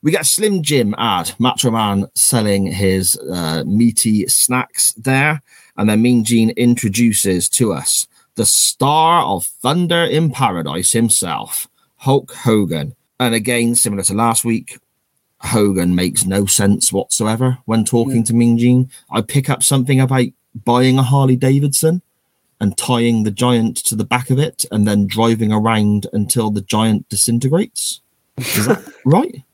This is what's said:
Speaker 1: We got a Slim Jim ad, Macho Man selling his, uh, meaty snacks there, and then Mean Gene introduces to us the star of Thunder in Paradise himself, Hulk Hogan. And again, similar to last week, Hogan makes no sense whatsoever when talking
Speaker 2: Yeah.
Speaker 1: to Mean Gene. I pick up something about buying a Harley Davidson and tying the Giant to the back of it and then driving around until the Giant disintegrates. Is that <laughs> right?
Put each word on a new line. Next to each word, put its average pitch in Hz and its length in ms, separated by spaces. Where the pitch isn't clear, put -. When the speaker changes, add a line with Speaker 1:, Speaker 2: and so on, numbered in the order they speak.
Speaker 1:
We 151 80
got 143 100
a 156 40
Slim 196 380
Jim 131 340
ad, 95 400
Macho 123 320
Man 101 460
selling 104 500
his, 95 500
uh, 82 360
meaty 107 600
snacks - 680
there, 135 500
and 104 100
then 107 140
Mean 120 220
Gene 113 280
introduces 110 960
to 110 220
us - 360
the 110 140
star 156 760
of 98 220
Thunder 170 580
in 156 280
Paradise 90 600
himself, 107 760
Hulk 135 360
Hogan. 85 640
And 120 160
again, 117 400
similar 101 280
to 98 120
last 113 280
week, - 360
Hogan 95 520
makes 90 320
no 98 220
sense 101 440
whatsoever 113 720
when 110 200
talking 123 320
Speaker 2:
Yeah. 113 60
Speaker 1:
to 113 100
Mean 117 240
Gene. 123 320
I 113 100
pick 135 300
up - 100
something 131 380
about 131 260
buying 127 320
a 135 60
Harley 131 320
Davidson 139 680
and 101 160
tying 117 460
the 107 100
Giant 117 540
to 117 100
the 107 80
back 127 280
of 131 80
it - 320
and 104 160
then 101 180
driving 110 460
around 107 600
until 107 380
the 104 120
Giant 110 480
disintegrates. 131 920
Is - 280
that 240 160
<laughs> - 100
right? 165 380